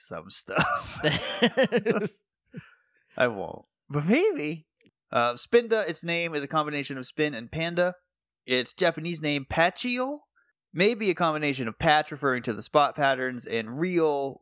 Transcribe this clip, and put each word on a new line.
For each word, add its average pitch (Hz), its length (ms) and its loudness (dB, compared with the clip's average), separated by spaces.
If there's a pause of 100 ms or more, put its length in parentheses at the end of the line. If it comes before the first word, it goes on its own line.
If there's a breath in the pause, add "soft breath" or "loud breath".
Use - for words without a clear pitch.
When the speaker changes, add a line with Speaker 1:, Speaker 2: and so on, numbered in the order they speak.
Speaker 1:
some 85 220 -12
stuff. - 760 -4
<laughs> - 380 -2
Speaker 2:
<laughs> - 1800 -4
Speaker 1:
I 123 100 4
won't. 98 380 -8 (240)
But 147 160 -2
maybe. 185 600 0 (440)
Uh, 120 220 2
Spinda, 220 560 2
its 165 140 -6
name 170 320 -2
is 147 80 -2
a 139 40 -6
combination 147 500 -2
of 127 80 -8
spin 151 280 -2
and 117 180 -10
panda. 170 440 0 (500)
Its 127 280 0
Japanese 165 480 0
name, 147 280 0
Pachiel, 247 680 0 (540)
may 202 200 4
be 214 160 0
a 170 60 2
combination 151 520 0
of 107 100 -6
patch, 151 340 4
referring 131 320 0
to 120 100 -2
the 107 80 -6
spot 143 340 2
patterns, 127 500 0
and 113 340 -4
reel, 156 640 0